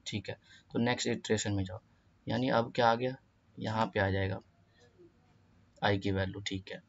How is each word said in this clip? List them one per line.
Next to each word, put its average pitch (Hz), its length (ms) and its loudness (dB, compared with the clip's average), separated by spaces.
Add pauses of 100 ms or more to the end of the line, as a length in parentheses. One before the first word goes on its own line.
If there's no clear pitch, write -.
ठीक 107 220 -6
है। 104 80 -6 (360)
तो - 80 -2
नेक्स्ट 120 280 2
इटरेशन 110 440 0
में 98 120 0
जाओ, 95 160 -10 (460)
यानी 123 240 0
अब 120 240 2
क्या 120 140 6
आ 113 60 6
गया, 127 220 -4 (400)
यहाँ 110 320 0
पे 104 120 0
आ 98 100 4
जाएगा 98 300 -2 (1400)
आई 101 160 4
की 98 140 0
वैल्यू, 95 300 -2
ठीक 95 280 -8
है। 92 180 -12